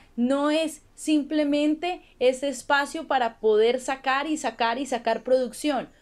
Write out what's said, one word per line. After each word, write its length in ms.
no 360
es 320
simplemente 1080
ese 280
espacio 600
para 320
poder 400
sacar 480
y 100
sacar 400
y 80
sacar 380
producción. 640